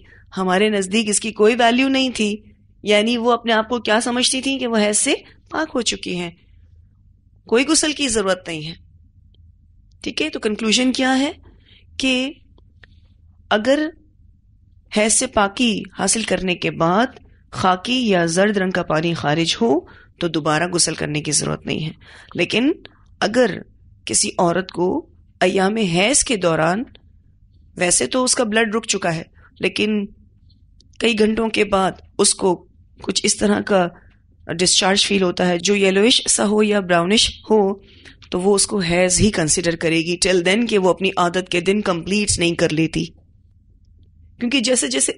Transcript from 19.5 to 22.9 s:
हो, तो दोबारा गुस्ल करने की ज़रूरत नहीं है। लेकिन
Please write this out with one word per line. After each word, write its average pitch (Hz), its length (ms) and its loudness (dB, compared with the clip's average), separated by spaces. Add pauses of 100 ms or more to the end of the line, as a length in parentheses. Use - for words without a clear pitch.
हो, 262 260 2 (340)
तो 175 80 -2
दोबारा 156 380 -2
गुस्ल 170 280 -2
करने 151 260 -4
की 151 120 -6
ज़रूरत 151 340 -4
नहीं - 140 -6
है। 156 140 -8 (420)
लेकिन 226 380 0 (460)